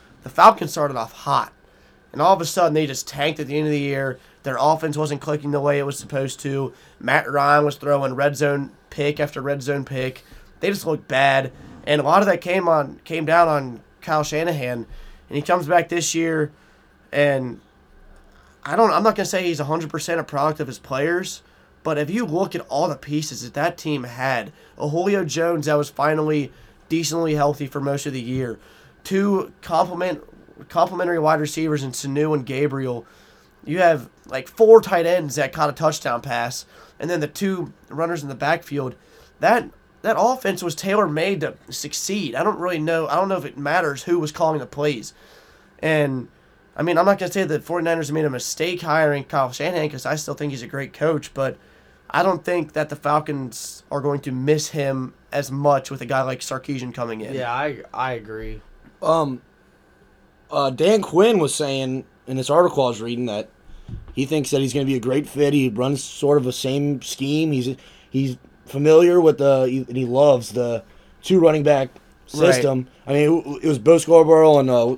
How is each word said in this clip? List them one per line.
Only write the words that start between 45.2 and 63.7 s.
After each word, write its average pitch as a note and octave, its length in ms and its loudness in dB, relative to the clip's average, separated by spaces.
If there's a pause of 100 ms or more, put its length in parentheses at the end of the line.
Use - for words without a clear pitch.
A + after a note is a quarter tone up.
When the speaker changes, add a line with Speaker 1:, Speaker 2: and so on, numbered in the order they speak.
Speaker 1:
And, C#3+ 480 0 (480)
I - 80 -4
mean, E3 140 2
I'm F3+ 80 4
not G3 140 4
gonna F3+ 120 -4
say F#3+ 120 0
the D3+ 160 -2
forty-niners E3 520 -2
made D#3 140 0
a C#3+ 40 0
mistake E3 520 -6
hiring D3+ 440 2
Kyle C3+ 260 -2
Shanahan, D3+ 380 -2
'cause C3 160 -10
I C#3 100 -2
still D3+ 180 -8
think D3 180 -6
he's A#2 120 -10
a - 40 -14
great C3+ 260 -10
coach, D3+ 400 -2
but C3 240 -4 (520)
I E3 140 0
don't F#3 220 0
think F3 260 -2
that D3+ 160 -4
the C#3 80 -12
Falcons D3 960 -6
are C#3 80 -4
going C#3+ 220 -2
to C3+ 100 -8
miss C#3+ 380 0
him C3+ 440 -4 (200)
as C3+ 180 -4
much C#3 400 2
with C3+ 100 -10
a B2 40 -10
guy C3 160 -2
like B2+ 180 -4
Sarkisian B2+ 540 -8
coming A2+ 260 -6
in. A2 140 -10
Speaker 2:
Yeah, B2 180 -6
I, C3+ 280 -4 (140)
I B2+ 200 -4
agree. A2 480 -10 (400)
Speaker 3:
Um, D3+ 400 0 (1080)
uh, C#3 200 0
Dan F#3 320 2
Quinn G3+ 380 4
was C#3 140 0
saying C3+ 520 -4 (200)
in C3 120 -6
this C3 120 -4
article D3 360 4
I B2 40 2
was G#2+ 120 -6
reading A#2+ 240 -4
that G#2+ 240 -6 (640)